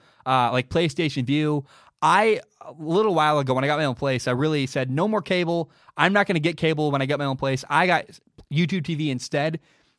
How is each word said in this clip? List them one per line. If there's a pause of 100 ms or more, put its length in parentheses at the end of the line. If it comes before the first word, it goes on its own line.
(260)
uh,
like,
PlayStation
Vue. (380)
I, (200)
a
little
while
ago
when
I
got
my
own
place,
I
really
said,
"No
more
cable. (260)
I'm
not
gonna
get
cable
when
I
get
my
own
place."
I
got (460)
YouTube
T
V
instead. (400)